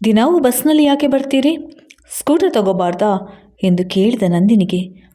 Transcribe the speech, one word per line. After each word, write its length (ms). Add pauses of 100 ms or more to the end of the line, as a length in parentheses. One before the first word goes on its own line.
"ದಿನವೂ 340
ಬಸ್ನಲ್ಲಿ 460
ಯಾಕೆ 220
ಬರ್ತೀರಿ? 500 (640)
ಸ್ಕೂಟರ್ 360
ತಗೋಬಾರ್ದಾ?" 840 (240)
ಎಂದು 260
ಕೇಳಿದ 400
ನಂದಿನಿಗೆ, 840